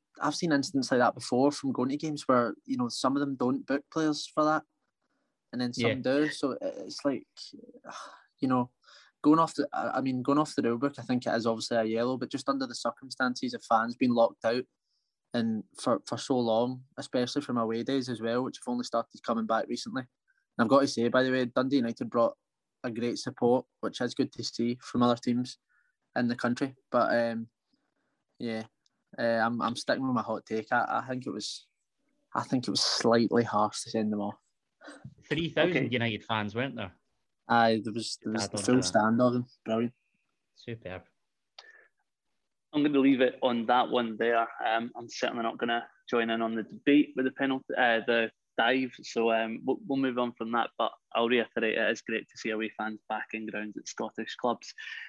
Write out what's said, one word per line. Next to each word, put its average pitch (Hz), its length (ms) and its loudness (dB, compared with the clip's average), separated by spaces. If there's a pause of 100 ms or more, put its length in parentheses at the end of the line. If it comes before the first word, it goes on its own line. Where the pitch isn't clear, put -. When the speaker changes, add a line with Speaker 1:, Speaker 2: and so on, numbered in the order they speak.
(200)
Speaker 1:
I've 147 140 0
seen 170 180 0
incidents 139 380 0
like 127 100 4
that 117 140 4
before 127 380 2
from 139 200 -4
going 123 180 0
to 139 60 -4
games 151 300 -6
where, 120 280 4 (100)
you 135 120 -4
know, 123 120 0
some 135 280 0
of 143 40 0
them 139 160 -2
don't 127 300 0
book 139 160 0 (100)
players 156 400 -2
for 156 120 2
that, 156 180 2 (920)
and 123 80 -4
then 123 120 -2
some 117 180 0
Speaker 2:
Yeah. 107 40 0
Speaker 1:
do. 135 340 0
So 143 240 -4
it, - 80 -8 (180)
it's - 260 -12
like, 139 220 -2 (580)
<sighs> - 560 -16
you 135 80 0
know, 127 220 2 (520)
going 151 160 8
off 165 160 2
the, 147 180 -2
I, - 260 -2
I - 20 0
mean, 127 220 -2
going 139 160 2
off 151 160 0
the 123 80 0
rule 117 160 2
book, 139 200 -2
I 131 40 -12
think 123 240 -2
it - 80 0
is 113 120 0
obviously 113 320 -2
a 113 60 2
yellow, 113 320 0
but 127 140 -6
just 135 180 -6
under 135 180 -2
the 120 80 -10
circumstances 123 800 -4
of 117 100 -10
fans 117 320 2
being 127 160 4
locked 117 320 4
out 120 200 2 (680)
and 113 300 0 (160)
for, 120 260 0
for 117 120 -6
so 131 200 0
long, 123 440 2 (160)
especially 127 440 -2
from 123 160 -2
away 113 240 0
days 127 260 -2
as 117 120 -4
well, 117 240 0
which - 140 -8
have - 120 -8
only 123 140 -2
started - 400 -6
coming 113 220 0
back 110 220 0
recently. 120 340 -6
And - 640 -4
I've 113 40 0
got 135 120 8
to 139 80 2
say, 117 200 0
by 127 140 4
the 131 100 2
way, 127 140 2
Dundee 131 300 0
United 117 320 -2
brought 117 260 2 (500)
a 127 60 -2
great 113 280 -2
support, 127 460 2 (160)
which - 200 -6
is 123 140 -2
good - 200 -2
to 117 100 -8
see 120 360 -2
from - 220 -2
other 120 180 6
teams 127 380 -2 (580)
in 120 120 0
the 120 80 -2
country. 131 400 -2 (160)
But, 120 200 4 (200)
um, 113 160 -6 (920)
yeah, 113 240 -6 (560)
uh, - 40 -2
I'm, 117 380 0
I'm 117 160 -2
sticking 135 300 -2
with 131 80 0
my 113 80 0
hot 110 240 -6
take. 110 240 -4
I, 120 340 0
I 123 40 -14
think 127 180 -6
it 117 40 -6
was, - 360 -10 (680)
I - 100 0
think 127 240 -2
it - 20 -4
was 139 120 2
slightly 117 600 4
harsh 107 400 0
to - 80 -12
send 107 220 -2
them 104 80 -4
off. 101 160 -6 (920)
Speaker 2:
Three 160 220 -2
thousand 165 260 2
Speaker 3:
Okay. 127 140 0
Speaker 2:
United 117 320 0
fans, 107 320 -2
weren't 123 220 -4
there? 101 160 -8 (560)
Speaker 1:
Aye, 117 360 4
there 107 80 -4
was, 110 300 -8
there 110 100 -4
was 101 120 0
Speaker 2:
Add 101 80 -6
Speaker 1:
the 107 60 -6
Speaker 2:
on 101 60 -4
Speaker 1:
full 127 100 6
Speaker 2:
to 127 60 6
that. 127 60 -2
Speaker 1:
stand 113 340 4
of 123 140 4
them. 123 120 0 (180)
Brilliant. 113 280 -2 (640)
Speaker 2:
Superb. 104 460 -12 (1700)
Speaker 3:
I'm 147 80 4
gonna 143 180 4
leave 135 200 6
it 127 220 4
on 120 240 0
that 123 220 4
one 117 300 -2
there. 117 280 2 (200)
Um, 117 300 0
I'm 117 120 -14
certainly 120 340 -4
not 113 160 -4
gonna 120 260 -2 (260)
join 117 200 0
in 113 120 0
on 113 120 -2
the 113 100 -2
debate 143 520 2
with 131 80 0
the 131 80 0
penalty, 135 320 -2 (140)
uh, 117 280 4
the 117 240 2 (280)
dive. 127 320 2 (120)
So, 113 300 0
um, 113 320 0
we'll, 131 220 0
we'll 135 120 -2
move 131 200 0
on 120 140 0
from 113 200 -8
that. 117 240 0
But 117 140 0 (240)
I'll 117 140 2
reiterate, 113 500 0
it 107 120 2
is 113 120 -4
great - 260 -6
to - 100 -20
see 113 120 -4
away 110 260 -4
fans 110 320 -8
back 107 240 -6
in 110 140 -8
grounds 107 320 -8
at - 100 -14
Scottish - 480 -8
clubs. - 380 -4 (340)